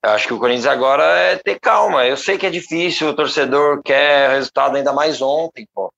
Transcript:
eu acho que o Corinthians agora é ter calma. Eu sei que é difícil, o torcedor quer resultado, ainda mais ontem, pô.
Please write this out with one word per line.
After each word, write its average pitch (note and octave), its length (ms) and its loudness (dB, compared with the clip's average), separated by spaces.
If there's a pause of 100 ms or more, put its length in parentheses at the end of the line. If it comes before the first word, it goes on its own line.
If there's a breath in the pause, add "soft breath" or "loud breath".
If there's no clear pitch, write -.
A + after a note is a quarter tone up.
eu G#2+ 60 2
acho G#2+ 160 0
que B2 60 -4
o A2 60 -6
Corinthians B2 280 0
agora C3+ 360 2
é F3+ 320 2
ter - 240 -4
calma. G3 460 2
Eu C3 100 0
sei G3 220 -4
que F#3 80 -4
é F#3+ 40 0
difícil, E3 600 -4
o D3 60 -4
torcedor C#3+ 680 0
quer C#3 460 2
resultado, C3+ 480 0
ainda C#3 160 0
mais C#3 280 -2
ontem, C#3+ 520 -4
pô. F#2+ 240 -8